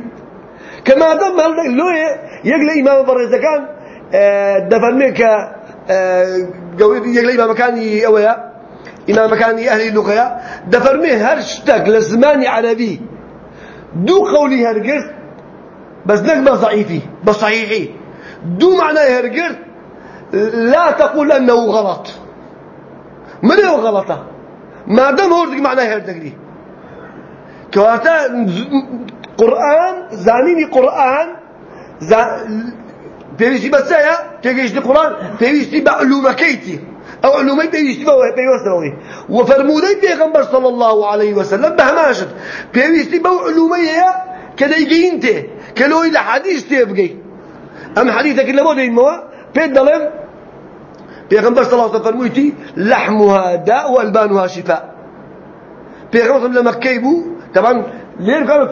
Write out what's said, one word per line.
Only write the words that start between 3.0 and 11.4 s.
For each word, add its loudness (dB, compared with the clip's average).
بريزة 0
كان، -2
آه، 2
دفرمي 2
ك، 0
آه، 0
قوي 4
يقل 2
إمام 2
كان -2
أويا 2
إمام 2
كان 0
أهل 0
اللغة -2
دفرمي 2
هر 0